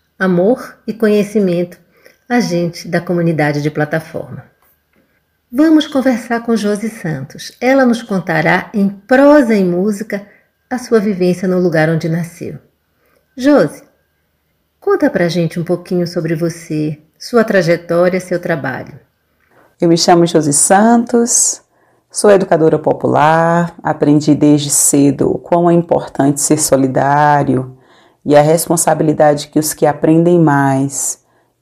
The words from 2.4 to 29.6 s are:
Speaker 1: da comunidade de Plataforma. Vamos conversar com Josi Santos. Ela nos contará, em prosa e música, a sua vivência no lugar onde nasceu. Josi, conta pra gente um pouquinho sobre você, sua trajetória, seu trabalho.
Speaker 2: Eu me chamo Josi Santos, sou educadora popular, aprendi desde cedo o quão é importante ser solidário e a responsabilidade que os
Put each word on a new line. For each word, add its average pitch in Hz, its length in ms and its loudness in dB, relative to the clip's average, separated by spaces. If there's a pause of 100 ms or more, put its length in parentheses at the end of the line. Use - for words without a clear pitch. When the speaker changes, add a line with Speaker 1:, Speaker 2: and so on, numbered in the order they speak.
Speaker 1:
da 170 140 -2
comunidade 160 600 -2
de 147 100 -2
Plataforma. 151 760 -8 (1040)
Vamos 302 360 4
conversar 233 560 -2
com 233 120 0
Josi 208 360 -2
Santos. - 680 -10
Ela 262 240 2
nos 233 200 0
contará, 170 680 -2
em 196 160 0
prosa 262 680 4
e 196 80 2
música, 196 640 -4 (420)
a 254 80 -6
sua 233 220 0
vivência 180 480 -2
no 185 100 0
lugar 160 320 0
onde 165 180 -2
nasceu. 160 520 -8 (760)
Josi, 254 460 2 (1000)
conta 349 300 0
pra 175 180 -2
gente 165 320 -4
um 165 40 -4
pouquinho 175 420 -4
sobre 170 300 -4
você, 156 640 -6 (180)
sua 233 260 0
trajetória, 175 760 0
seu 180 200 -6
trabalho. 135 600 -8 (840)
Speaker 2:
Eu 175 80 2
me 170 80 4
chamo 170 300 2
Josi 151 260 0
Santos, 233 1120 0 (480)
sou - 180 0
educadora 170 480 2
popular, 156 1040 0
aprendi 147 540 2
desde 147 340 2
cedo 139 640 0
o - 80 -4
quão 175 280 0
é 170 60 4
importante 147 680 0
ser - 180 0
solidário 139 1160 0 (480)
e 143 120 2
a 147 80 6
responsabilidade 156 1040 0
que - 100 -4
os 151 160 -4